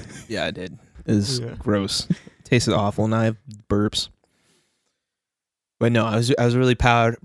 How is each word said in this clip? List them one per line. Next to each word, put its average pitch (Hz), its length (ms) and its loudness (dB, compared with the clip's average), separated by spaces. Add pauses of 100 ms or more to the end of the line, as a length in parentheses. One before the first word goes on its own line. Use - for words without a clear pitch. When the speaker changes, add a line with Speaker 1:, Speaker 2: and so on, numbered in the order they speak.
(280)
Speaker 1:
Yeah, 90 180 -4
I 82 40 -4
did. 90 280 -12 (260)
It 120 80 -2
was 110 280 0
Speaker 2:
Yeah. 117 180 -10
Speaker 1:
gross. 101 500 -2 (360)
Tasted 113 280 2
awful, 101 320 0
and 110 100 0
I 113 120 2
have 113 100 -2 (320)
burps. 104 400 -2 (1700)
But 117 140 2
no, 113 140 2
I 107 100 -2
was, 120 220 2
I 120 80 2
was 120 100 2
really 127 180 4
proud, 117 500 4